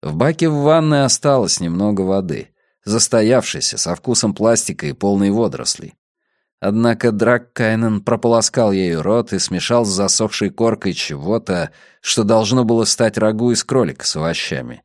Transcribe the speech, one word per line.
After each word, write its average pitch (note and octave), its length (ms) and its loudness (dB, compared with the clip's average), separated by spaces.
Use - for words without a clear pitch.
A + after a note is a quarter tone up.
В D2+ 140 -6
баке D#3+ 340 2
в D3 140 0
ванной D3+ 420 4
осталось C3 540 0
немного F#2+ 420 -2
воды, F#2+ 480 -2
застоявшейся, A2 920 0
со E2+ 180 -4
вкусом A2+ 380 -2
пластика A2 540 0
и C#2 60 -4
полной G2+ 380 2
водорослей. - 640 -2
Однако A2+ 520 0
Драккайнен A2 920 0
прополоскал A#2 680 2
ею F2 320 0
рот A2 280 0
и G2 80 -4
смешал A2+ 460 0
с G#2 40 -2
засохшей G2 600 0
коркой A2 440 -2
чего-то, E2 760 -4
что - 220 -2
должно A2 420 2
было A2+ 200 2
стать A2 320 0
рагу A2 340 0
из A2 120 -2
кролика A#2 440 -2
с - 80 -4
овощами D2+ 680 -6